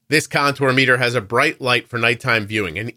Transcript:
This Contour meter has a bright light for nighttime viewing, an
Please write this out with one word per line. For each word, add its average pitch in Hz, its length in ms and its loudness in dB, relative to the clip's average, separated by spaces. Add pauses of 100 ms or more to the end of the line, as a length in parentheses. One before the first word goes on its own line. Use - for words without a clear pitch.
This 147 200 0
Contour 139 440 0
meter 127 260 4
has 123 180 0
a 120 40 0
bright 117 400 -2
light 123 280 0
for 120 100 -6
nighttime 117 480 0
viewing, 101 320 -4
an 113 180 -8